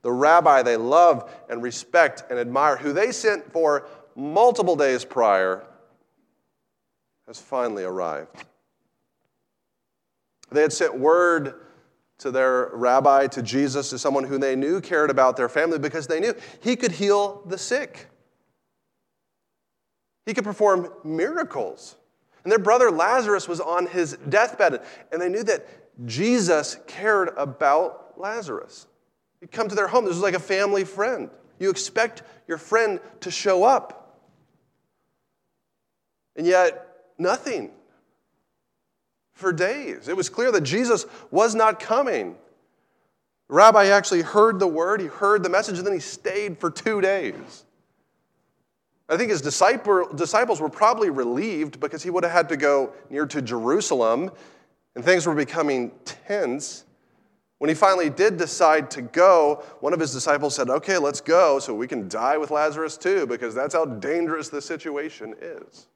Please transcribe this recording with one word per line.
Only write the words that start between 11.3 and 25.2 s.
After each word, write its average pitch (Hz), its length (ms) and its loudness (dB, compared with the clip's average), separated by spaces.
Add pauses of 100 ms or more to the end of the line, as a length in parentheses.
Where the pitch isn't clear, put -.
to 139 120 -6
their 127 420 2
rabbi, 139 540 4
to 131 160 -6
Jesus, 135 480 -2
to 131 80 -10
someone 139 240 -2
who 135 160 -4
they 135 160 0
knew 147 260 -2
cared 151 300 0
about 127 260 4
their 160 120 -2
family 156 320 -2
because 147 260 -6
they 160 140 -2
knew 226 140 -2 (260)
he 240 160 -2
could 240 160 -2
heal 202 540 0
the 180 120 -8
sick. - 480 -6 (2250)
He 220 80 -6
could 202 100 -4
perform 196 480 2 (100)
miracles. 160 920 -6 (480)
And 190 80 0
their 226 60 4
brother 226 320 4
Lazarus 202 580 0
was 170 100 -6
on 175 280 -2
his 175 300 -4 (120)
deathbed, 190 540 2 (280)
and 160 100 -6